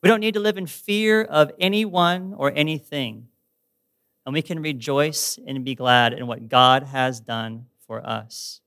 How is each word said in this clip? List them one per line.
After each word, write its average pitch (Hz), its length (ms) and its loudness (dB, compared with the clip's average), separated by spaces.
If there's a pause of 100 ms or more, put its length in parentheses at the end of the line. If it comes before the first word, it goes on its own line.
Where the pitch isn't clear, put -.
We 175 60 6
don't 220 120 6
need 214 140 0
to 214 60 0
live 208 160 0
in 190 100 -6
fear 214 560 0
of 151 360 2
anyone 185 760 0
or 139 180 0
anything, 139 760 -4 (960)
and 135 80 -8
we 156 100 -2
can 165 200 -8
rejoice 143 840 -2
and 135 180 -8
be 131 100 -6
glad 123 380 4
in 120 140 -10
what 113 220 -10
God 127 360 6
has 131 360 -4
done 113 460 -10 (200)
for 113 200 -12
us. 113 600 -10